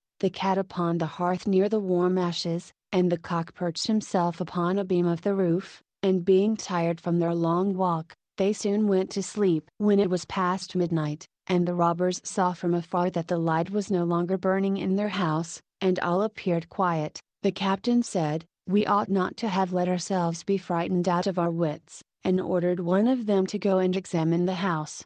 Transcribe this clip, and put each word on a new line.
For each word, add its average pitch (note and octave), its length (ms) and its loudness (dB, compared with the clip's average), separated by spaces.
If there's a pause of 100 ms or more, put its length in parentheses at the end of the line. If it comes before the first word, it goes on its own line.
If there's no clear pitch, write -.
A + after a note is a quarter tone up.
(200)
the G3 100 2
cat F#3+ 280 -2
upon F3 400 -2
the D#3+ 80 -2
hearth F3 420 -4
near G3 220 4
the G#3+ 100 0
warm F3+ 380 2
ashes, F3 540 -4 (200)
and F3+ 200 2
the F3 60 0
cock E3+ 360 -6
perched E3+ 340 -4
himself F3+ 540 0
upon F3+ 380 -2
a G3 60 -2
beam F3 200 2
of E3+ 160 0
the G3+ 140 0
roof, F#3 460 0 (220)
and F#3 220 2
being G3+ 320 4
tired E3+ 420 -2
from E3+ 200 0
their E3+ 160 2
long F3 400 0
walk, E3+ 380 -2 (240)
they G3 160 2
soon G#3 340 0
went F#3+ 240 2
to G3 120 -4
sleep. F3+ 540 0
When G#3 220 4
it G3 100 2
was F3 160 -2
past F#3 500 -4
midnight, D#3+ 500 -2 (220)
and F3+ 200 2
the F3 60 -2
robbers F3 500 0
saw F3+ 300 0
from F3 200 -2
afar F3 380 0
that E3+ 160 -4
the F3 100 0
light E3 320 0
was G3+ 200 -2
no F3+ 140 2
longer F3 340 0
burning G3 400 0
in F#3+ 180 -2
their G#3 140 0
house, E3 520 -2 (180)
and F#3 200 0
all F3 220 0
appeared F3 460 -2
quiet, E3 520 -2 (220)
the G3 100 0
captain G3 520 0
said, D#3+ 400 -2 (240)
"We G3+ 180 2
ought G#3 240 0
not F#3+ 280 0
to A#3 100 -4
have F#3 240 -2
let F3+ 160 0
ourselves F3 560 -2
be G3 140 0
frightened F3+ 500 -2
out F3+ 200 0
of F#3 120 -2
our E3+ 120 0
wits," E3 500 -4 (220)
and F#3 180 2
ordered F3+ 380 0
one F#3+ 280 2
of B3 180 0
them G3 220 2
to G#3 120 -6
go G3 180 2
and F#3 180 2
examine E3+ 500 0
the F#3 100 -2
house. E3+ 500 -4